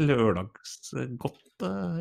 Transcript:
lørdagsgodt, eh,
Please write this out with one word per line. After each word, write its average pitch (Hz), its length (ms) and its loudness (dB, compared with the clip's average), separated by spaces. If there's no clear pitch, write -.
lørdagsgodt, 127 1700 0
eh, 185 320 -4